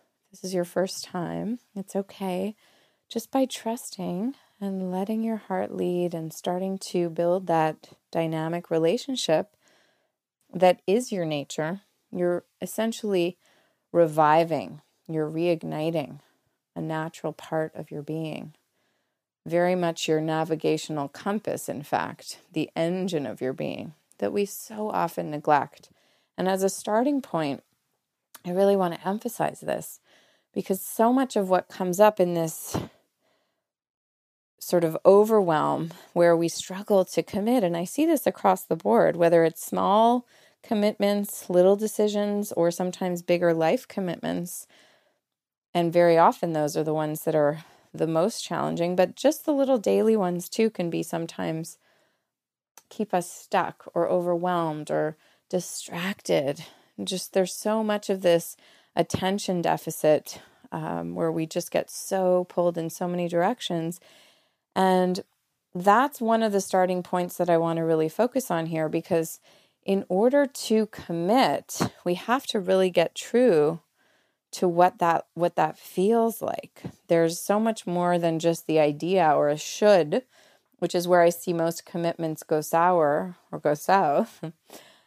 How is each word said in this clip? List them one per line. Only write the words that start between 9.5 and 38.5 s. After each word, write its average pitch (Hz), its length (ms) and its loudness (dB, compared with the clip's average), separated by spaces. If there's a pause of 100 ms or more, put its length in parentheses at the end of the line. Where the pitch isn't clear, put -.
that 180 360 4
is 233 240 0
your 180 120 -2
nature, 156 580 -4 (280)
you're 175 340 -2 (160)
essentially 190 760 -2 (560)
reviving, 156 880 2 (260)
you're 156 240 -4
reigniting 160 880 -4 (540)
a 170 60 -10
natural 160 520 -6
part 156 420 -6
of - 160 -14
your 151 120 -10
being. 156 520 -8 (920)
Very 175 300 2
much 170 320 -2
your 156 120 2
navigational 156 840 -2
compass, - 640 -6
in 147 140 -8
fact, - 560 -6 (140)
the 160 220 -4
engine 175 520 -2
of 110 140 -10
your 131 120 -4
being - 400 -8 (260)
that 202 140 -4
we 202 140 -2
so 214 440 -10
often 170 400 -4
neglect. 151 600 -2 (460)
And 180 120 0
as 190 140 0
a 196 60 2
starting 254 540 0
point, 151 400 -4 (840)
I 175 60 -8
really 196 260 4
want 175 180 0
to - 140 -8
emphasize 202 520 -4
this - 400 -6 (520)
because 190 280 -4
so 226 320 2
much 262 240 0
of 196 120 0
what 180 200 2
comes 180 320 -4
up 214 180 6
in 180 160 2
this 165 420 -4 (1800)
sort 175 260 0
of 160 120 -2 (100)
overwhelm 165 840 4 (200)
where 170 240 6
we 170 120 0
struggle 190 560 0
to - 180 -2
commit, 220 400 0
and 170 140 0
I 170 80 -4
see 294 220 -2
this 330 200 2
across 190 380 2